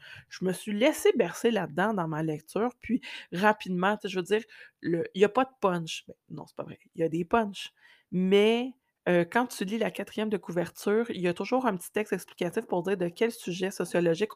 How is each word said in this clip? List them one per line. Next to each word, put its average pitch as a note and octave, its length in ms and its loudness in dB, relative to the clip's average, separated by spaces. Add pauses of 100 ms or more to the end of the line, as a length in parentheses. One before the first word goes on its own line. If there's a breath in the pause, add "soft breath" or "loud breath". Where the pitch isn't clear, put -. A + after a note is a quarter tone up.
(300 loud breath)
je - 160 -6
me F#3 80 2
suis G3 180 -8
laissée D4 460 4
bercer F#3 320 0
là-dedans F#3+ 460 0
dans F3 120 -2
ma D#3 140 -2
lecture. E3 480 -2 (100)
Puis, - 220 -2 (320 loud breath)
rapidement, G3 640 2
tu - 60 -12
sais, G3+ 60 -6
je F3+ 100 -4
veux F3 60 -2
dire, G#3+ 180 0 (380 loud breath)
le, E3 220 0 (120)
il F#3 60 0
y G#3 40 8
a G3+ 40 6
pas B3+ 160 2
de B3+ 140 -8
punch. E3+ 480 0
Ben, - 60 -16 (160)
non, D3+ 160 -14
c'est - 100 -20
pas - 80 -8
vrai. - 160 -16 (140)
Il F3 80 -4
y - 20 2
a D#3+ 60 2
des E3+ 160 0
punchs. G#3+ 480 -2 (380 soft breath)
Mais, G#3 600 4 (380)
euh, F3 160 6
quand A#3 220 2
tu - 180 -6
lis G#3+ 140 -2
la G3+ 100 0
quatrième G#3 400 -6
de G#3 80 0
couverture, F3+ 720 -2
il G3+ 120 -6
y F3 60 0
a F3 60 2
toujours B3 320 -2
un G#3 100 0
petit - 160 -10
texte G#3+ 220 -2
explicatif F3+ 540 -4
pour F3 160 -2
dire G3 140 0
de F3+ 120 -2
quel A3+ 220 0
sujet F#3 400 -4
sociologique F3 640 0